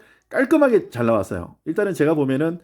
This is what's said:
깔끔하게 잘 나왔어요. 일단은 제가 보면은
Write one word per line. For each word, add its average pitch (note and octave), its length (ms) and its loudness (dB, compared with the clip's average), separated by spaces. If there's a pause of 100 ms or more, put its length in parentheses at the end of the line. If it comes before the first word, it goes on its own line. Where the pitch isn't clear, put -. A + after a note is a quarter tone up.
(280)
깔끔하게 C4 640 2
잘 A#2+ 160 -4
나왔어요. F#2+ 500 -2 (100)
일단은 F#3+ 280 -2
제가 D#3 200 0
보면은 D3+ 500 -2